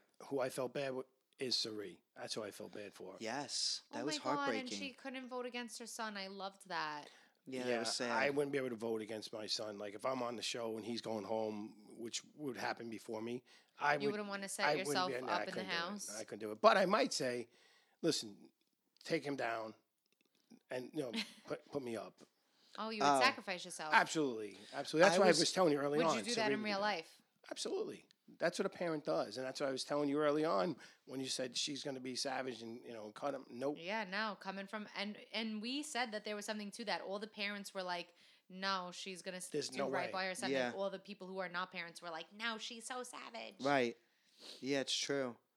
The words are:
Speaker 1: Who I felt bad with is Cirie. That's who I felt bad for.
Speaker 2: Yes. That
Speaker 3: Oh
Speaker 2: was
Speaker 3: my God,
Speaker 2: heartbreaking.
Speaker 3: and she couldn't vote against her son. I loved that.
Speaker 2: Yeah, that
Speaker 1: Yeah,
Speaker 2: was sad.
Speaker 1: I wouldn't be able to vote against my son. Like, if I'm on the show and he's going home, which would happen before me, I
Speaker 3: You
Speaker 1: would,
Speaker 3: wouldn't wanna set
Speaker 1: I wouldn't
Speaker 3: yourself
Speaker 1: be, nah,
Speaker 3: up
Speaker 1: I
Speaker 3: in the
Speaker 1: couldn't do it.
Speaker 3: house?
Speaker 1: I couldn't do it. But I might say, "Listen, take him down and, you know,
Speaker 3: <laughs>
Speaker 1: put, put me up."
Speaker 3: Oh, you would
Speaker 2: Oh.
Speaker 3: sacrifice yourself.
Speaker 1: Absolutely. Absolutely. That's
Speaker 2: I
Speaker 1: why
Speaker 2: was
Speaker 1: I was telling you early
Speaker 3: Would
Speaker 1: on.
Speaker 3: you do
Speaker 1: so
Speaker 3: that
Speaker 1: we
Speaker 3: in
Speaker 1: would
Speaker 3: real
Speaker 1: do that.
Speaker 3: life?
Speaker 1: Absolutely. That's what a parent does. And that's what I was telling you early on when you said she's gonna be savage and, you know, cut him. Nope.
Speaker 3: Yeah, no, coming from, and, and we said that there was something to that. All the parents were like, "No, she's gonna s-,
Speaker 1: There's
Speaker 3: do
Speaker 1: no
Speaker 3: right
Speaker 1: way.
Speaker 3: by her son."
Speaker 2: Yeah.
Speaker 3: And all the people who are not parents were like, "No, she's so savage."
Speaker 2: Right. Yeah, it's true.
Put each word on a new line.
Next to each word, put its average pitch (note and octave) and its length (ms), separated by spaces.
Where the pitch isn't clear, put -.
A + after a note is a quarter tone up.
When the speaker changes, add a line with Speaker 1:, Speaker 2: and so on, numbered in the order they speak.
Speaker 1:
Who C#3 140
I C3 80
felt B2+ 240
bad C#3 200
with C3 140
is B2 180
Cirie. G#2 400
That's A#2+ 200
who A2+ 80
I G2+ 80
felt F#2+ 220
bad G2+ 200
for. F#2+ 260
Speaker 2:
Yes. B2 640
That A#3 100
Speaker 3:
Oh - 20
Speaker 2:
was D4+ 140
Speaker 3:
my - 120
God, C#4+ 40
Speaker 2:
heartbreaking. C#4 260
Speaker 3:
and G3+ 60
she C4+ 140
couldn't B3+ 340
vote B3 200
against A#3+ 320
her A#3 80
son. A3 300
I F#3+ 100
loved G3 400
that. D#3 420
Speaker 2:
Yeah, B2+ 160
that B2 60
Speaker 1:
Yeah, A#2+ 100
Speaker 2:
was A#2 160
sad. A#2+ 160
Speaker 1:
I C3 180
wouldn't C#3 220
be C#3 80
able C3 100
to A#2+ 60
vote A2+ 260
against G#2+ 320
my G#2+ 140
son. G#2+ 320
Like, G#2 160
if G#2+ 100
I'm C3 160
on A#2+ 140
the G2+ 80
show A2+ 340
and G#2 80
he's A2+ 160
going A2 240
home, G#2+ 480
which A2+ 240
would C#3+ 180
happen A#2 320
before A2 320
me, A#2+ 220
I D3 160
Speaker 3:
You - 60
Speaker 1:
would, G#3 100
Speaker 3:
wouldn't G#3 180
wanna G3 180
set G3 200
Speaker 1:
I - 60
wouldn't F3+ 160
Speaker 3:
yourself F#3 220
Speaker 1:
be, B2 100
nah, B2+ 40
Speaker 3:
up - 60
Speaker 1:
I - 80
Speaker 3:
in - 80
the F#3+ 60
Speaker 1:
couldn't F#3 160
do F3+ 40
it. - 20
Speaker 3:
house? F#3+ 440
Speaker 1:
I - 40
couldn't G#2+ 180
do G#2+ 100
it. G#2+ 100
But A3 160
I F#3 80
might G#3+ 280
say, B2 340
"Listen, A#2 320
take D#3+ 220
him C#3+ 100
down A2+ 380
and, B2+ 240
you D#3 80
know, B2+ 100
Speaker 3:
<laughs> - 360
Speaker 1:
put, - 120
put C#3 120
me A#2 140
up." G2 160
Speaker 3:
Oh, G#3+ 120
you A3 120
would C4 80
Speaker 2:
Oh. C#4 100
Speaker 3:
sacrifice A#3+ 460
yourself. E3 280
Speaker 1:
Absolutely. A#2+ 640
Absolutely. D3 360
That's E3+ 80
Speaker 2:
I - 20
Speaker 1:
why G3 80
Speaker 2:
was D#3+ 120
Speaker 1:
I - 20
was - 100
telling F3+ 220
you C#3+ 60
early C#3+ 180
Speaker 3:
Would D#3 100
Speaker 1:
on. - 100
Speaker 3:
you A3 60
do G3+ 80
Speaker 1:
so A#3+ 100
Speaker 3:
that G#3+ 80
Speaker 1:
we G#3+ 40
Speaker 3:
in G#3+ 80
Speaker 1:
would G#3+ 40
Speaker 3:
real G3+ 120
Speaker 1:
do G3 60
that. G#3 40
Speaker 3:
life? F3+ 200
Speaker 1:
Absolutely. D#4+ 560
That's E3+ 180
what G3 80
a F#3+ 40
parent E3 340
does. C3+ 340
And C3 80
that's C3 140
what C#3 80
I C3+ 40
was C3 120
telling D3 260
you C#3+ 100
early D3+ 260
on F3+ 300
when C3+ 140
you C3 80
said B2+ 300
she's C3+ 260
gonna C3+ 160
be B2+ 160
savage B2+ 460
and, A2+ 240
you A#2+ 80
know, G#2+ 200
cut C#3+ 200
him. C3 180
Nope. C3+ 280
Speaker 3:
Yeah, G3+ 300
no, G3+ 300
coming F#3+ 280
from, G#3 200
and, G3+ 200
and G#3+ 280
we C4 220
said A#3+ 300
that G#3 100
there G#3+ 120
was G#3 100
something G#3 260
to A#3 140
that. F3+ 160
All G3 180
the G#3+ 80
parents G3+ 460
were F#3+ 100
like, F3 240
"No, F#3 440
she's F3+ 280
gonna F#3 160
s-, F3 120
Speaker 1:
There's C3+ 200
Speaker 3:
do - 100
Speaker 1:
no C3+ 100
Speaker 3:
right - 180
Speaker 1:
way. - 60
Speaker 3:
by F#3 140
her F#3 80
son." F#3 140
Speaker 2:
Yeah. C3 180
Speaker 3:
And A#2+ 80
all G3 140
the F#3+ 80
people F#3+ 300
who F#3+ 120
are F3+ 100
not F3+ 240
parents E3+ 280
were F3 80
like, E3 240
"No, A3 240
she's A3+ 280
so B3+ 180
savage." B2+ 560
Speaker 2:
Right. C3 380
Yeah, C3+ 180
it's - 180
true. C3+ 380